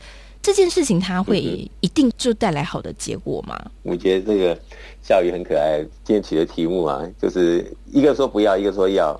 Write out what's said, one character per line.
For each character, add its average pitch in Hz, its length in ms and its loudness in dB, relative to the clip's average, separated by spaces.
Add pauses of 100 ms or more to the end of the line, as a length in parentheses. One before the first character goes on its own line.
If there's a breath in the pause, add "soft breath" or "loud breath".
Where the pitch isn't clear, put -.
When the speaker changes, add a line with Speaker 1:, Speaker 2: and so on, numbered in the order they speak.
(400 loud breath)
Speaker 1:
这 403 120 0
件 381 180 4
事 339 140 0
情 180 160 2
它 185 200 -2
会 - 200 0
Speaker 2:
嗯 - 180 -4
哼。 - 120 -12 (100)
Speaker 1:
一 - 80 0
定 262 280 2
就 247 180 -2
带 220 180 0
来 143 100 -4
好 - 180 -6
的 80 120 -12
结 - 260 -8
果 - 240 -6
吗？ - 180 -12 (220)
Speaker 2:
我 87 140 -4
觉 92 180 2
得 95 100 0
这 104 140 2
个 87 180 2 (460 loud breath)
夏 - 180 2
雨 90 120 0
很 90 100 -4
可 85 160 -2
爱， 76 220 0 (240)
今 110 100 2
天 101 80 2
取 - 140 -4
的 82 100 4
题 82 200 -4
目 87 180 0
啊， 71 200 -2 (160)
就 95 80 0
是 87 400 0 (220)
一 139 100 2
个 139 140 4
说 131 140 0
不 104 120 -2
要， 104 160 4
一 98 60 0
个 101 100 2
说 95 160 2
要， 85 320 0